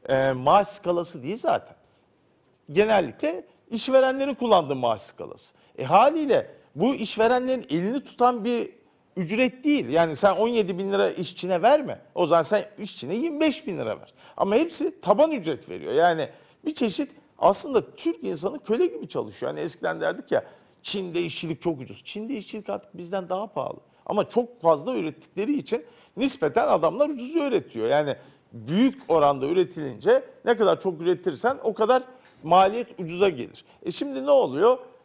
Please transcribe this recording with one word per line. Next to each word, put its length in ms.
e, 220
maaş 360
skalası 560
değil 140
zaten. 380
Genellikle 760
işverenlerin 640
kullandığı 400
maaş 260
skalası. 540
E, 60
haliyle 680
bu 200
işverenlerin 760
elini 340
tutan 420
bir 320
ücret 460
değil. 260
Yani 260
sen 200
on 120
yedi 300
bin 140
lira 180
işçine 520
verme. 400
O 100
zaman 160
sen 240
işçine 380
yirmi 240
beş 280
bin 100
lira 220
ver. 140
Ama 180
hepsi 460
taban 300
ücret 380
veriyor. 240
Yani 360
bir 80
çeşit 380
aslında 560
Türk 280
insanı 400
köle 220
gibi 220
çalışıyor. 440
Hani 80
eskiden 420
derdik 300
ya, 140
"Çin'de 400
işçilik 400
çok 200
ucuz." 220
Çin'de 300
işçilik 360
artık 280
bizden 320
daha 180
pahalı. 320
Ama 240
çok 320
fazla 340
ürettikleri 580
için 320
nispeten 500
adamlar 420
ucuz 260
üretiyor. 520
Yani 280
büyük 540
oranda 380
üretilince 800
ne 120
kadar 220
çok 220
üretirsen 640
o 100
kadar 300
maliyet 560
ucuza 300
gelir. 360
E, 80
şimdi 340
ne 60
oluyor? 460